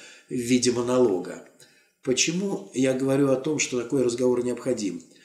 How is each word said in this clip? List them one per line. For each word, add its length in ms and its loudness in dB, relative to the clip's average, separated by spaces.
в 60 -8
виде 380 2
монолога. 760 0
Почему 720 -2
я 200 2
говорю 360 2
о 60 2
том, 240 -2
что 200 -4
такой 220 0
разговор 420 2
необходим? 580 -4